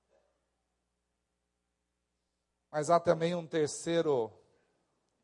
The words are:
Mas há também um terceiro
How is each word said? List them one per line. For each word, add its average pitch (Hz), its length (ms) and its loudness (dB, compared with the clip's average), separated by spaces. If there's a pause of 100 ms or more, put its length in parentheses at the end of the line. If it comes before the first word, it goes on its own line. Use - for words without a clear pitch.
(2750)
Mas 147 180 -2
há 170 100 6
também 170 340 0
um 170 140 -6
terceiro 151 840 -2 (920)